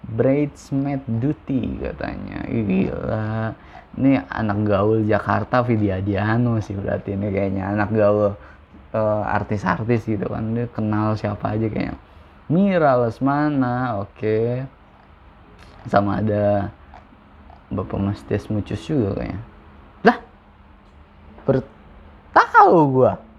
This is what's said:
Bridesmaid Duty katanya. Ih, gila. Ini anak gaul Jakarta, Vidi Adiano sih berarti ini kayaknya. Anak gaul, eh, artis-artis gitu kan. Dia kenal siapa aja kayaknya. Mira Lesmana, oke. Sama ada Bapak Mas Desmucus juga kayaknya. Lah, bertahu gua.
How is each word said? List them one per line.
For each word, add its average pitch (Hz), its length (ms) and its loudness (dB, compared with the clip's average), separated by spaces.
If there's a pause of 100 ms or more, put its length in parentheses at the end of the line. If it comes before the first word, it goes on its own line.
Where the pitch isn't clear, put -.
Bridesmaid 139 1000 -2
Duty 123 760 -4
katanya. - 640 -8
Ih, 117 160 -2
gila. 110 880 -2 (460)
Ini 135 320 2
anak 104 340 -2
gaul 104 400 2
Jakarta, 104 640 0
Vidi 107 240 2
Adiano 107 760 0
sih 101 140 -6
berarti 98 400 -4
ini 101 160 -2
kayaknya. 98 400 -2
Anak 104 180 0
gaul, 104 460 4 (560)
eh, 107 340 0
artis-artis 107 760 -2
gitu 104 240 -4
kan. 110 240 -6
Dia 120 180 -4
kenal 107 480 0
siapa 107 380 -4
aja 110 100 0
kayaknya. - 300 -4 (500)
Mira 170 480 4
Lesmana, 127 1040 0
oke. 110 640 -2 (1300)
Sama 101 320 2
ada 104 480 0 (960)
Bapak 95 320 -4
Mas 98 240 -2
Desmucus 104 640 -4
juga 120 340 -2
kayaknya. 101 220 -8 (640)
Lah, 233 120 4 (1300)
bertahu - 1400 2 (160)
gua. 123 240 4 (200)